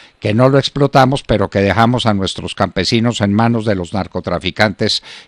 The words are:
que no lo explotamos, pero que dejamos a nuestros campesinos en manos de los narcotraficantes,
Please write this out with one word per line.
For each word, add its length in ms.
que 140
no 160
lo 100
explotamos, 640
pero 260
que 100
dejamos 460
a 80
nuestros 400
campesinos 680
en 120
manos 300
de 120
los 180
narcotraficantes, 1080